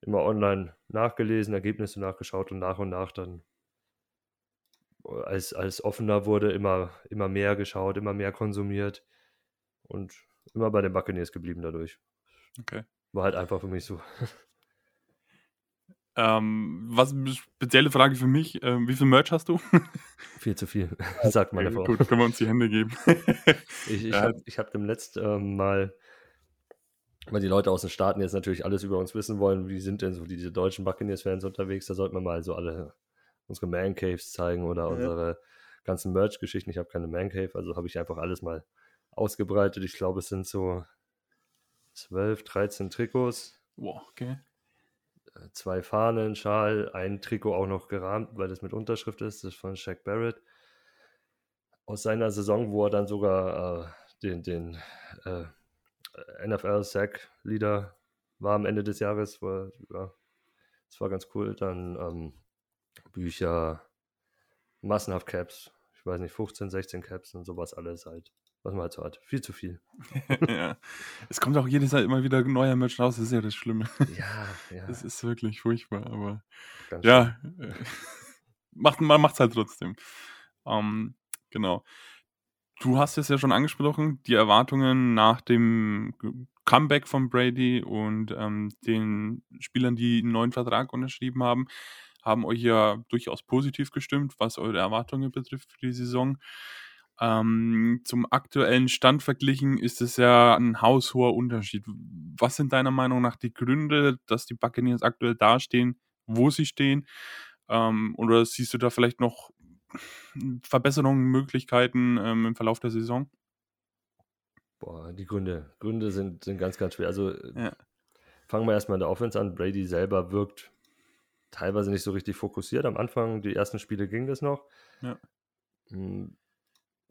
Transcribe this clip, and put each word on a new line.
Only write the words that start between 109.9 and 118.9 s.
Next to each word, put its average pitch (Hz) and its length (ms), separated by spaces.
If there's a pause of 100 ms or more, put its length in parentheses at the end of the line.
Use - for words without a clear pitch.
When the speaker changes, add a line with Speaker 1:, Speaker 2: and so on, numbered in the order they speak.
Speaker 2:
Verbesserungen, 139 640
Möglichkeiten, 127 920
ähm, 113 280
im 113 100
Verlauf 113 240
der 117 120
Saison? 120 380 (1500)
Speaker 1:
Boah, 85 340
die 95 120
Gründe, 90 540
Gründe 107 320
sind, 95 320
sind 98 140
ganz, 92 200
ganz 92 180
schwer. 87 120
Also, 95 240 (220)
Speaker 2:
Ja. 117 220 (720)
Speaker 1:
fangen 110 180
wir 113 80
erstmal 104 220